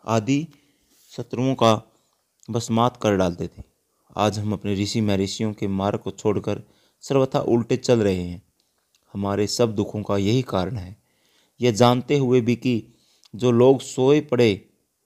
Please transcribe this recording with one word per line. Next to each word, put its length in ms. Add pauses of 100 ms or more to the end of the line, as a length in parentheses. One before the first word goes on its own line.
आदि 420 (680)
शत्रुओं 380
का 360 (580)
भस्मात 480
कर 200
डालते 300
थे। 160 (540)
आज 220
हम 140
अपने 200
ऋषि 280
महर्षियों 520
के 140
मार्ग 320
को 120
छोड़कर 500 (400)
सर्वथा 380
उल्टे 380
चल 220
रहे 240
हैं। 220 (680)
हमारे 340
सब 280
दुखों 280
का 140
यही 240
कारण 340
है। 220 (640)
यह 100
जानते 460
हुए 240
भी 140
कि 280 (520)
जो 160
लोग 300
सोए 400
पड़े 480 (360)